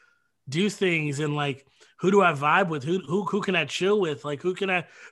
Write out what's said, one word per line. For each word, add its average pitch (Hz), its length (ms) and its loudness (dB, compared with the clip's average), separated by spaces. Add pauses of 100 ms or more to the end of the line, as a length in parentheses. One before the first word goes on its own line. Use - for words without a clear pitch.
(480)
do 180 220 0
things 160 500 -2
and, 147 160 -2
like, 143 300 -4 (320)
who 180 120 0
do 196 120 6
I 175 100 6
vibe 156 380 2
with? 143 160 -4
Who, 185 200 0
who, 180 200 -2
who 196 160 -2
can 190 120 -2
I 160 120 0
chill 196 340 0
with? 156 240 -2
Like, 147 180 -6
who 180 140 -2
can 190 140 -4
I, 180 160 0 (260)